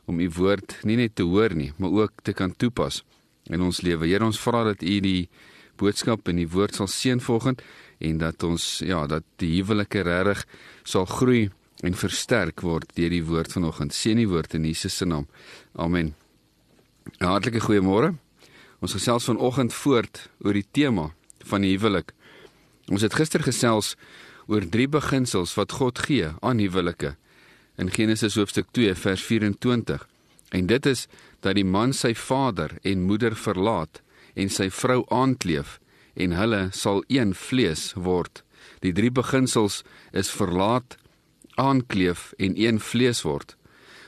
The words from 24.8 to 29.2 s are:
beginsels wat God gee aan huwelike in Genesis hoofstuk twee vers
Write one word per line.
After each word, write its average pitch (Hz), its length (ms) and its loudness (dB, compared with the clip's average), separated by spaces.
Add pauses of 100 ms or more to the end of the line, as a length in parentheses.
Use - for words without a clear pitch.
beginsels 131 680 0
wat 101 140 0
God 127 340 -2
gee 101 240 2 (120)
aan 117 180 2
huwelike 87 560 0 (640)
in 92 120 -2
Genesis 110 460 0
hoofstuk 101 360 0
twee 107 220 2
vers 92 300 -2